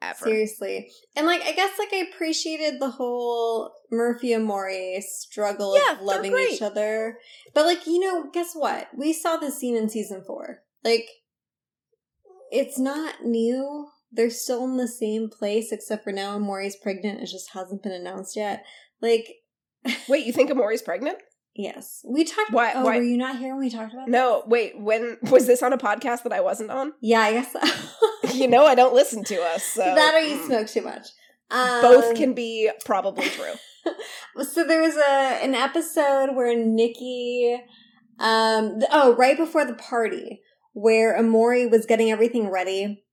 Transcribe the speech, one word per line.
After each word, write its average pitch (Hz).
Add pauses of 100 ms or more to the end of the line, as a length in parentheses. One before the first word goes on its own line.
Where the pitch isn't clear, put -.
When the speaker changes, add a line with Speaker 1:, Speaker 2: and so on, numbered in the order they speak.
Speaker 1:
ever. -
Speaker 2:
Seriously. 214 (240)
And, 302
like, 339
I 311
guess, 381
like, 415
I 370
appreciated 311
the 269
whole 240 (180)
Murphy 240
and 220
Maury 190
struggle 202
Speaker 1:
Yeah, 415
Speaker 2:
of -
Speaker 1:
they're 196
Speaker 2:
loving 196
Speaker 1:
great. 508
Speaker 2:
each 233
other. 220 (360)
But, 302
like, 349
you 339
know, 359
guess 339
what? 277 (100)
We 294
saw 330
this 285
scene 240
in 220
season 196
four. - (240)
Like, 226 (1400)
it's 247
not 285
new. 262 (240)
They're 226
still 240
in 262
the 247
same 220
place, 214
except 208
for 202
now 196
Maury's 196
pregnant. 196
It 190
just -
hasn't 190
been 196
announced 185
yet. 208 (360)
Like, 226 (580)
<laughs> 247
Speaker 1:
Wait, 285
you 233
think 285
Amori's 226
pregnant? 226 (420)
Speaker 2:
Yes. -
We 277
talked 427
Speaker 1:
Why, 233
Speaker 2:
oh, 254
Speaker 1:
why 247
Speaker 2:
were 240
you 240
not 262
here 262
when 269
we 240
talked 220
about 254
Speaker 1:
No, 247
Speaker 2:
this? -
Speaker 1:
wait, 226
when, 220
was 247
this 247
on 254
a 262
podcast 240
that 233
I 190
wasn't 190
on? 269
Speaker 2:
Yeah, 226
I 214
guess 247
so. -
<laughs> -
Speaker 1:
You 262
know 247
I 269
don't 247
listen 240
to 180
us, 165
so, -
Speaker 2:
That 302
or 320
you 302
Speaker 1:
mm. 294
Speaker 2:
smoke 226
too 214
much. - (420)
Speaker 1:
Both 240
Speaker 2:
Um, 233
Speaker 1:
can 262
be 226 (160)
probably 196
true. - (320)
Speaker 2:
<laughs> -
So 320
there 320
was 320
a, 277
an 262
episode 277
where 240
Nikki, 240 (600)
um, 220
th-, 247
oh, 285
right 254
before 320
the 247
party, - (320)
where 220
Amori 233
was 220
getting 226
everything 220
ready 190